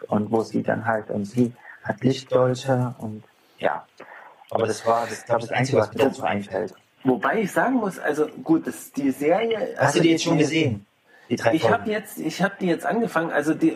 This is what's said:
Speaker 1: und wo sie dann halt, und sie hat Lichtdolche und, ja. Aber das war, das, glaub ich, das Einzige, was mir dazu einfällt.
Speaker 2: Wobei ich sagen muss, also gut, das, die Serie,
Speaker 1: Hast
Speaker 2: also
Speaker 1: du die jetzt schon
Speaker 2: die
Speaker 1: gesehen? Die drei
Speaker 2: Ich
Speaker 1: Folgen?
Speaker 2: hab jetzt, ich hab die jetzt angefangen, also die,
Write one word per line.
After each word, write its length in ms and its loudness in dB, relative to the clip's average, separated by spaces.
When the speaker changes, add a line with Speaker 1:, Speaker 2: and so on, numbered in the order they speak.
Speaker 1:
und 240 0
wo 100 2
sie 220 -4
dann 220 -2
halt, 240 -2
und 160 -4
sie 280 0
hat 200 -6
Lichtdolche 920 0
und, 260 -12
ja. 260 -4
Aber 180 0
das 180 -4
war, 220 2
das, 180 -12
glaub 160 0
ich, 60 -10
das 100 -4
Einzige, 220 2
was 140 0
mir 100 2
dazu 200 0
einfällt. 500 -4
Speaker 2:
Wobei 380 0
ich 100 -2
sagen 240 0
muss, 240 -2
also 280 -2
gut, 240 2
das, 240 -10
die 200 -2
Serie, 480 0
Speaker 1:
Hast 20 -12
Speaker 2:
also 200 2
Speaker 1:
du 40 4
die 80 6
jetzt 120 2
schon 140 2
Speaker 2:
die 60 6
Speaker 1:
gesehen? 420 0
Die 80 0
drei 160 2
Speaker 2:
Ich 80 2
Speaker 1:
Folgen? 160 4
Speaker 2:
hab 100 -4
jetzt, 320 -6
ich 240 -4
hab 160 -2
die 80 0
jetzt 180 0
angefangen, 460 0
also 220 2
die, 220 4